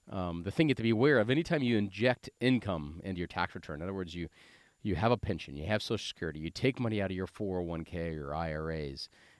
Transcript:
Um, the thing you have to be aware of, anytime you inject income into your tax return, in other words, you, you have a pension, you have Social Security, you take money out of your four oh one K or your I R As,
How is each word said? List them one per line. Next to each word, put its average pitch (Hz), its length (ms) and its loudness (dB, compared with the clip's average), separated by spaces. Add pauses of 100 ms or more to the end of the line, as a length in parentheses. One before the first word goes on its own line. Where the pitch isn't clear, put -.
(100)
Um, 87 340 -2
the 98 80 -2
thing 156 160 4
you 139 40 4
have 123 40 2
to 113 60 -2
be 113 80 4
aware 127 280 6
of, 107 120 4
anytime 156 320 2
you 120 160 4
inject 104 500 2 (120)
income 90 600 2
into 95 160 -4
your 87 80 -2
tax 87 280 -2
return, 85 260 -8
in - 20 -6
other 95 120 -4
words, 90 200 -6
you, 85 140 -6 (540)
you 101 120 0
have 101 160 4
a 120 60 6
pension, 78 400 -4
you 73 100 -6
have 107 160 0
Social 110 240 -2
Security, 80 320 -6
you 80 120 -4
take 131 280 0
money 110 240 0
out 95 80 -2
of 92 60 -4
your 92 100 -2
four 95 320 -4
oh 90 40 0
one 82 220 -4
K 85 260 -4
or - 20 -4
your 73 220 -6
I 80 180 -2
R 78 180 -4
As, 73 380 -6 (320)